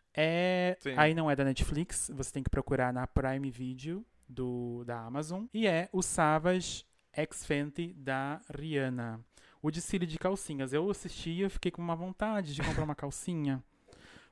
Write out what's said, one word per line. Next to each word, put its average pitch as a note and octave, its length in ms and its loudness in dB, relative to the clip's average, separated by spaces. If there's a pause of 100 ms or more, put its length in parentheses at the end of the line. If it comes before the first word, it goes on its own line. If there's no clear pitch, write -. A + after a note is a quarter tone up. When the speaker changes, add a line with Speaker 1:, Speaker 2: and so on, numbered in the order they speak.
(140)
Speaker 1:
é, F3+ 680 2
Speaker 2:
Sim. C3+ 180 -4
Speaker 1:
aí D#3 160 8
não D#3+ 160 2
é C#3+ 60 4
da C#3 80 4
Netflix, - 720 0
você C3+ 180 -6
tem C#3 120 -4
que - 60 0
procurar B2+ 420 2
na B2+ 140 -2
Prime C3+ 460 0
Video C3 520 -8 (240)
do, A#2+ 580 -4
da A#2+ 140 -6
Amazon, D#3 540 -4
e A3 140 4
é E3+ 240 4
o F#3 100 2
Savage E3+ 840 2 (280)
X - 320 -4
Fenty D3+ 480 -2
da C#3 480 -4 (160)
Rihanna. C3 640 -2 (420)
O D3+ 80 2
desfile F3 360 0
de D#3+ 120 -4
calcinhas. D3+ 560 -2
Eu E3 160 4
assisti - 420 -4
e E3+ 100 0
eu G3 80 2
fiquei - 220 -2
com F3 100 -8
uma E3+ 140 -2
vontade F#3 600 -2
de C#3+ 80 -4
comprar D#3 200 0
uma D3+ 120 -2
calcinha. C#3+ 680 -2 (680)